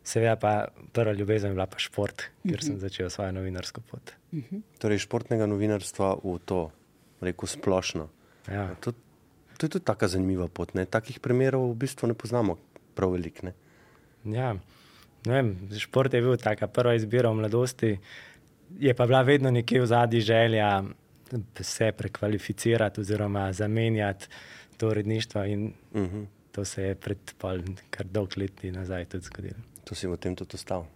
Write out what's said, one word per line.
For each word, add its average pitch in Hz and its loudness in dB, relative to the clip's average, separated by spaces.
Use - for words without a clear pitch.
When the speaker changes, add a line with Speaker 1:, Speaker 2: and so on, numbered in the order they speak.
Speaker 1:
Seveda 113 2
pa 107 0
prva 110 2
ljubezen 101 0
je 98 -2
bila 92 -2
pa - -14
šport, - -4
kjer 175 -2
sem 147 -2
Speaker 2:
Mhm. 98 -4
Speaker 1:
začel 92 -6
svojo 95 -4
novinarsko 92 -8
pot. - -18
Speaker 2:
Mhm. 160 -8
Speaker 3:
Torej 104 2
športnega 113 0
novinarstva 101 2
v 90 -6
to, 87 -2
rekel, 90 -4
splošno. 92 -2
Speaker 1:
Ja. 95 -4
Speaker 3:
To, - -6
to - -6
je 156 0
tudi 185 -2
taka 107 2
zanimiva 92 2
pot, - -6
ne. 92 2
Takih - -2
primerov 127 2
v 117 -4
bistvu 131 -4
ne 117 2
poznamo 110 0
prav 92 0
veliko, 90 -6
ne. 90 -8
Speaker 1:
Ja. 117 -2
Ne 113 0
vem, 131 4
šport 127 0
je 123 4
bil 123 4
taka 107 0
prva 120 2
izbira 117 2
v 110 0
mladosti, 110 0
je 139 2
pa 123 4
bila 131 6
vedno 135 6
nekje 120 4
v 123 2
zadnji 117 4
želja 107 4
se - 0
prekvalificirati 104 0
oziroma 101 0
zamenjati 107 0
to 110 0
uredništvo 107 0
in 104 -2
Speaker 3:
Mhm. 101 -4
Speaker 1:
to 104 -6
se - -6
je 95 0
pred 101 -6
pol 92 -4
kar - -8
dolgo 95 -2
leti 98 -6
nazaj 90 -6
tudi 90 -10
zgodilo. 95 -12
Speaker 3:
To - -12
si 92 -8
v 87 -2
tem 92 -4
tudi 90 -12
ostal. 90 -6